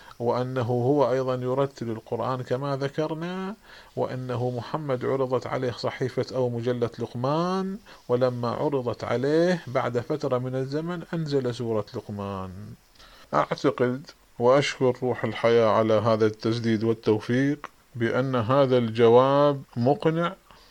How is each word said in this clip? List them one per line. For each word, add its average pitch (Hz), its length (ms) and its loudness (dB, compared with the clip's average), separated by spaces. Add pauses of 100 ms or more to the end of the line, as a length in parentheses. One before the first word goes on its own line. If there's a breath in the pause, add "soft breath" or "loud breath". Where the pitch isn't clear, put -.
(200 loud breath)
وأنه 123 420 -2
هو 123 500 2
أيضًا 127 240 0
يرتل 127 540 -2
القرآن 117 520 -4
كما 139 340 -4
ذكرنا، 160 800 -6 (400 loud breath)
وأنه 123 540 -4
محمد 127 560 -4
عرضت 127 420 0
عليه 131 240 -4
صحيفة 123 640 -4
أو 127 140 0
مجلة 120 400 -2 (100)
لقمان، 170 800 -2 (300 loud breath)
ولما 123 420 0
عرضت 127 540 -4
عليه 160 640 0
بعد 120 320 -2
فترة 135 380 -2
من 127 180 -4
الزمن 160 480 -6 (100)
أنزل 143 420 -2
سورة 113 380 -2
لقمان. 98 580 -8 (800 loud breath)
أعتقد 139 760 0 (320)
وأشكر 127 640 2
روح 120 200 -2
الحياة 117 440 4
على 110 260 4
هذا 110 320 4
التسديد 113 580 0
والتوفيق 120 840 0 (280)
بأن 123 400 0
هذا 127 420 4
الجواب 127 840 6 (160)
مقنع 160 580 0 (360 soft breath)